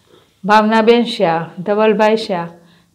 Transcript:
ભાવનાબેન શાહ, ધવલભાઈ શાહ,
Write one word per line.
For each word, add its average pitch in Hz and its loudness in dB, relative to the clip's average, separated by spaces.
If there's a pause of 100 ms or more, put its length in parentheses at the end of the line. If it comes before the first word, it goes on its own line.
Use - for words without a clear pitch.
(440)
ભાવનાબેન 220 2
શાહ, 170 -2 (160)
ધવલભાઈ 214 0
શાહ, 180 -6 (460)